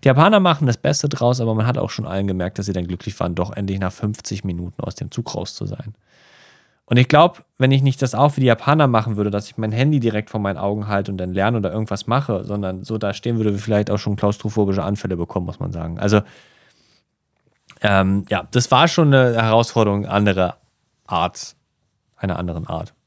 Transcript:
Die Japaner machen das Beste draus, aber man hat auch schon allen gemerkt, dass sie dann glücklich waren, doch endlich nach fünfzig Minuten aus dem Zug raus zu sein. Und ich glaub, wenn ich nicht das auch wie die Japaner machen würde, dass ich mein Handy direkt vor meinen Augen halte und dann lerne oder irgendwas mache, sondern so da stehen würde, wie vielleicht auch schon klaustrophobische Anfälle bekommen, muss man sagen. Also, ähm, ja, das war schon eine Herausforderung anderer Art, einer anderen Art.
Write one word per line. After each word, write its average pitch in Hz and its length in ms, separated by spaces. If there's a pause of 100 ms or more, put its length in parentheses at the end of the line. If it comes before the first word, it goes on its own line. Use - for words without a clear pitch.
Die - 60
Japaner 160 320
machen 156 280
das 117 100
Beste 143 320
draus, 123 320
aber 113 120
man 110 140
hat 123 100
auch - 120
schon - 180
allen 98 200
gemerkt, 92 300
dass 98 80
sie 101 60
dann 87 160
glücklich 90 320
waren, 87 160
doch 90 160
endlich 98 280
nach 92 120
fünfzig - 540
Minuten 90 360
aus - 140
dem - 160
Zug - 240
raus - 180
zu - 120
sein. 104 300 (920)
Und 123 100
ich 123 140
glaub, 165 340 (140)
wenn 127 140
ich 135 100
nicht 131 200
das 127 140
auch 143 220
wie 135 40
die 127 60
Japaner 143 400
machen 113 300
würde, 104 140
dass 101 160
ich - 100
mein 110 160
Handy 139 260
direkt 107 300
vor 113 100
meinen 98 180
Augen 101 300
halte 101 240
und 98 60
dann 90 160
lerne 101 240
oder 95 160
irgendwas 107 340
mache, 117 380
sondern 95 400
so 110 120
da 101 160
stehen 120 220
würde, 107 180
wie 98 60
vielleicht 104 320
auch 104 60
schon 101 180
klaustrophobische 101 680
Anfälle 95 340
bekommen, 87 300
muss - 120
man 90 140
sagen. 82 260
Also, 104 220 (1600)
ähm, 98 480
ja, 92 220
das 123 200
war 135 160
schon 160 260
eine 127 200
Herausforderung 110 720
anderer 98 500 (500)
Art, - 520 (580)
einer 90 240
anderen 87 260
Art. 82 280 (140)